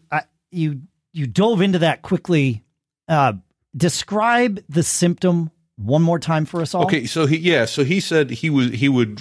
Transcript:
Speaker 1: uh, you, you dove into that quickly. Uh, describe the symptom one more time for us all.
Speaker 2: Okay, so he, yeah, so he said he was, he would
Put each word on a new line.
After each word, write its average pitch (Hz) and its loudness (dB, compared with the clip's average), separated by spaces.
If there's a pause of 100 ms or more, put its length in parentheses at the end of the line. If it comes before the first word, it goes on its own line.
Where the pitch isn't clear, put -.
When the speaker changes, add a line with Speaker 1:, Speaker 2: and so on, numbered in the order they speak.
(120)
Speaker 1:
uh, 151 -4 (300)
you, 156 -4 (300)
you 151 -6
dove 190 2
into 185 2
that 156 0
quickly. 143 0 (440)
Uh, 143 2 (420)
describe 214 0
the 156 0
symptom 175 0 (280)
one 117 0
more 165 2
time 156 -2
for 170 -6
us 156 -4
all. 180 0
Speaker 2:
Okay, 160 -2
so 160 -2
he, 143 2
yeah, 160 2
so 139 -2
he 170 0
said 156 0
he 123 -6
was, 131 2
he 117 -2
would 117 0